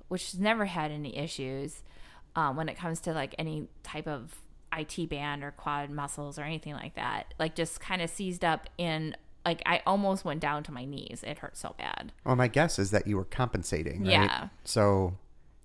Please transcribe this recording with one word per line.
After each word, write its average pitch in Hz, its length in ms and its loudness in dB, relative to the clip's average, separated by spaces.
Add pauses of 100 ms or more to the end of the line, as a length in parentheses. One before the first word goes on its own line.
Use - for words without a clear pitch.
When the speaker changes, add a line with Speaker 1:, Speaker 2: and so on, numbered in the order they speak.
Speaker 1:
which - 240 -4
has 180 80 -6
never 208 260 4
had 170 260 -2
any 147 260 -6
issues, 139 680 -6 (520)
um, 147 200 2
when 156 140 -2
it - 60 -6
comes 165 260 -4
to, 170 120 -2
like, 139 240 -2
any 156 300 -4 (160)
type 151 240 -8
of 151 340 -8 (300)
I 165 120 0
T 165 220 -4
band 143 380 -4
or 143 80 -6
quad 143 380 -2
muscles 143 480 -6
or 151 40 -6
anything 151 320 -6
like - 220 -10
that, - 440 -4
like, 160 160 0
just 165 240 -2
kinda 180 280 -2
seized 180 360 -4
up 160 340 2
and, 160 380 -2 (300)
like, 170 200 0
I 170 200 4
almost 196 400 2
went 160 160 -2
down 147 220 0
to 151 100 -10
my 123 100 -8
knees. 139 420 -8
It - 120 -6
hurt - 180 -12
so - 220 -10
bad. - 340 -6 (140)
Speaker 2:
Well, 127 100 6
my 123 140 6
guess 147 280 4
is 98 140 2
that 104 160 6
you 104 80 4
were 95 100 2
compensating, 113 800 -2
right? 190 80 6
Speaker 1:
Yeah. 160 380 6 (160)
Speaker 2:
So 98 520 6 (480)